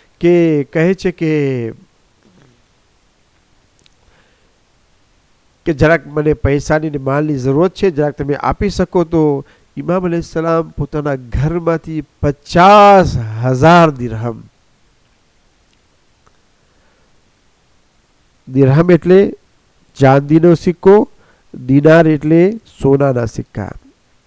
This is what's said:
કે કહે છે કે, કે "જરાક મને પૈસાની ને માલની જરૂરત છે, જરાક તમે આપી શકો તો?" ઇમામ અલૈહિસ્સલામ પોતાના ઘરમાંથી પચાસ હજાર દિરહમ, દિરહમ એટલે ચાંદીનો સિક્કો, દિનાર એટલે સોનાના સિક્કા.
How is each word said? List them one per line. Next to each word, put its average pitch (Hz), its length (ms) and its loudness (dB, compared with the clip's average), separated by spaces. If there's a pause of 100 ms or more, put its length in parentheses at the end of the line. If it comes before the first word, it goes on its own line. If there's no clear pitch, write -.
(220)
કે 170 420 0
કહે 170 300 -2
છે 180 180 -6
કે, 139 600 -4 (4000)
કે 165 80 -2
"જરાક 151 340 0
મને 151 260 -2
પૈસાની 156 560 -4
ને 147 80 -8
માલની 143 400 -4
જરૂરત 135 360 -2
છે, 190 180 -2
જરાક 147 220 -4
તમે 143 200 -6
આપી 143 360 -4
શકો 180 340 -2
તો?" 151 420 -2 (320)
ઇમામ 170 280 -4
અલૈહિસ્સલામ 165 640 -4
પોતાના 143 460 -8
ઘરમાંથી 156 880 -6 (180)
પચાસ 190 960 4
હજાર 131 720 2
દિરહમ, 117 540 -10 (4000)
દિરહમ 135 440 2
એટલે 180 420 2 (680)
ચાંદીનો 143 540 2
સિક્કો, 190 560 2 (440)
દિનાર 147 540 2
એટલે 160 440 0 (300)
સોનાના 135 440 -2
સિક્કા. 110 460 -12 (560)